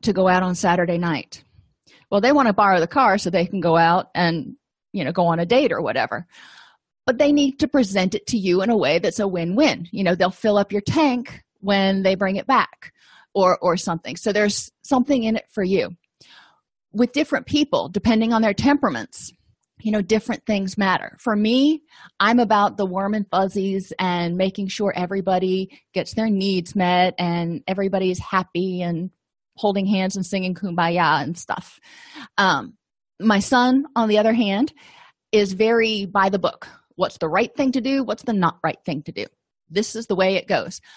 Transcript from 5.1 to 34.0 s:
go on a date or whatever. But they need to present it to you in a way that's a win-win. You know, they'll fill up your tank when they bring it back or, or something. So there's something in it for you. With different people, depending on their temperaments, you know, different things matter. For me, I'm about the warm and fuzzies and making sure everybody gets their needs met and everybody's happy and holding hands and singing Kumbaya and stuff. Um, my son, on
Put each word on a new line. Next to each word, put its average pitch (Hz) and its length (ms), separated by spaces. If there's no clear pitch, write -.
go 175 140
on 165 140
a 170 60
date 240 260
or 185 80
whatever. 117 460
But 240 120
they 294 140
need 285 280
to 311 80
present 190 460
it - 140
to 233 100
you 185 240
in 208 80
a 233 60
way 156 220
that's 190 200
a 208 80
win-win. 180 640
You 196 140
know, 180 100
they'll 180 160
fill 208 280
up 202 120
your 202 120
tank 269 600
when 196 420
they 190 120
bring 190 220
it - 100
back - 460
or, 185 260
or 175 160
something. 170 400
So 214 160
there's 208 380
something 262 420
in 220 120
it - 140
for 202 140
you. 175 320
With 233 200
different - 340
people, 294 420
depending 220 440
on 226 100
their 220 120
temperaments, 220 800
you 220 100
know, 214 120
different 214 420
things 196 320
matter. 190 420
For 226 160
me, 262 480
I'm 220 180
about 202 380
the 202 100
warm 196 280
and 208 160
fuzzies 190 680
and 175 380
making 190 320
sure 202 260
everybody 185 840
gets 180 200
their 220 140
needs 190 480
met 180 420
and 170 480
everybody's 185 520
happy 185 640
and 170 280
holding 196 300
hands 190 300
and 185 100
singing 185 280
Kumbaya 170 680
and 165 140
stuff. - 440
Um, - 380
my 208 200
son, 254 480
on 226 120